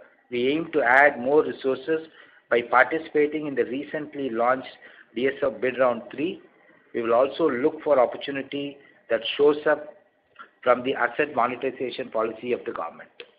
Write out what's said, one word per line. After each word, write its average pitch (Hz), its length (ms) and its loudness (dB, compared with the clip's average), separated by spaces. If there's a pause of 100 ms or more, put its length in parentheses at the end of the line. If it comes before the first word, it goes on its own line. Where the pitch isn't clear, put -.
(320)
we 123 160 0
aim 160 260 0
to 151 80 2
add 131 380 6
more 139 240 4
resources 131 640 -4 (420)
by 120 120 4
participating 151 840 2
in 143 80 -6
the 120 120 0
recently 143 640 -6
launched 120 380 0 (480)
D 127 120 0
S 135 60 0 (100)
F 123 180 -2
bid 123 160 -2
round 123 240 2 (100)
three. 170 300 -6 (540)
We 117 80 -2
will 113 100 0
also 139 360 2
look 135 340 0
for 143 160 4
opportunity 139 760 -2 (320)
that 113 120 0 (160)
shows 147 200 6 (120)
up - 240 -2 (680)
from 123 200 2
the 110 120 -2
asset 127 400 -2
monetization 123 720 -4
policy 113 440 -4
of 104 120 -2
the 117 60 -6
government. - 380 -10 (300)